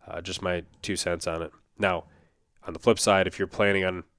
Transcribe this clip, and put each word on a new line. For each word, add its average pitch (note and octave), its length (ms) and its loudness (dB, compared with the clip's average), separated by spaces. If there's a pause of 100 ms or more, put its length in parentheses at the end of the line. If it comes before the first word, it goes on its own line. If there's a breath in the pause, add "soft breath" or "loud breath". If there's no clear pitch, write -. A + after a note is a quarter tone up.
Uh, - 120 -10
just F2+ 220 -8
my F2+ 220 -2 (180)
two G2 140 -4
cents F2 320 -2
on E2 160 -4
it. D#2 80 -10 (260)
Now, F2+ 280 0 (600 soft breath)
on F#2 80 -10
the D#2+ 60 -10
flip A2+ 180 4
side, F#2+ 300 4
if F2+ 100 -6
you're F#2+ 100 -2
planning G2 380 2
on F2+ 180 -4 (140)